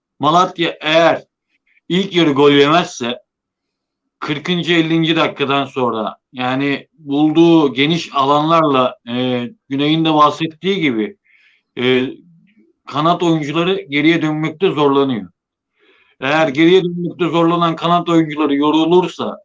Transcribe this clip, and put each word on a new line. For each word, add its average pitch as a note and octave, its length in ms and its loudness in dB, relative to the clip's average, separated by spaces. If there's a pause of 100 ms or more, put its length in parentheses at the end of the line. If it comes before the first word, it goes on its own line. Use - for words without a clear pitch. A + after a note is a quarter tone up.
(180)
Malatya E3+ 600 0
eğer D#3 440 0 (640)
ilk F3 260 -2
yarı D#3+ 160 2
gol C#3+ 200 4
yemezse C#3+ 680 0 (1000)
kırkıncı, D#3+ 540 -4
ellinci E3 440 0
dakikadan C#3 480 -2
sonra A#2 520 -4 (160)
yani C3 560 -4 (100)
bulduğu D#3 720 2
geniş C#3+ 420 -2
alanlarla, C#3+ 840 2 (120)
e, B2 400 -4 (200)
Güney'in D3 360 -2
de D#3+ 100 0
bahsettiği D#3+ 680 0
gibi, A2 360 -2 (600)
e, B2+ 320 0 (760)
kanat E3 360 -2
oyuncuları E3 580 -2
geriye D3+ 420 0
dönmekte D#3 480 -2
zorlanıyor. C#3 640 0 (840)
Eğer D3+ 280 0
geriye E3 360 4
dönmekte F3 440 -4
zorlanan E3+ 480 0
kanat E3+ 320 -2
oyuncuları D3+ 460 0
yorulursa D#3+ 920 0